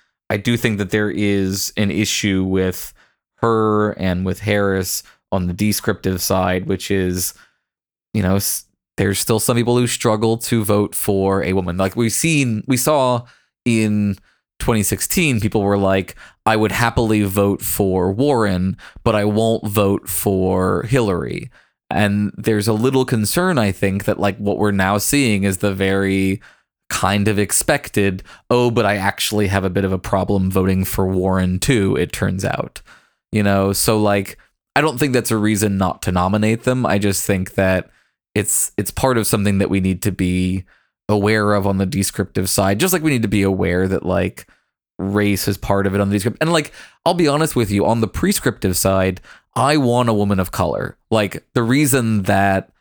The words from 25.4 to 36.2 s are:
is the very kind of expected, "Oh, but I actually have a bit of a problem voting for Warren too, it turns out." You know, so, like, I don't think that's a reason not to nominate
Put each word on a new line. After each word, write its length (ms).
is 160
the 160
very 680
kind 380
of 100
expected, 840
"Oh, 220
but 140
I 100
actually 540
have 140
a 60
bit 160
of 80
a 60
problem 500
voting 360
for 220
Warren 520
too, 380
it 140
turns 320
out." 380
You 120
know, 300
so, 260
like, 400
I 60
don't 160
think 160
that's 180
a 60
reason 400
not 260
to 100
nominate 500